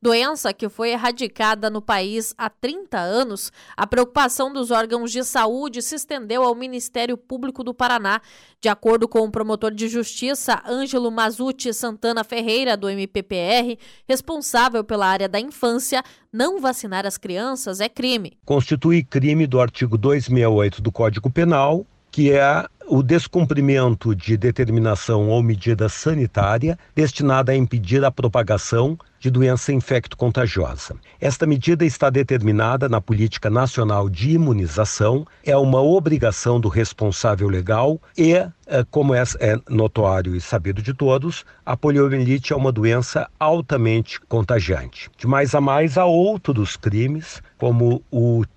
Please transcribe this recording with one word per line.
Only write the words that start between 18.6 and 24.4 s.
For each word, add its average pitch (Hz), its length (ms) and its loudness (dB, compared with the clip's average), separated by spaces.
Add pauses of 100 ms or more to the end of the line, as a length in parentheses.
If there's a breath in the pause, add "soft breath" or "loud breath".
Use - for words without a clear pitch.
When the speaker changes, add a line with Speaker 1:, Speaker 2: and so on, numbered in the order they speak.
Speaker 2:
crime 147 460 0
do 127 140 2
artigo 120 360 -2
dois 139 300 2
meia 123 220 4
oito 104 320 2
do 113 100 -2
Código 107 400 0
Penal, 165 560 2 (240)
que 143 220 4
é 139 320 4 (200)
o 135 160 2
descumprimento 135 1120 2
de 101 220 0
determinação 110 920 0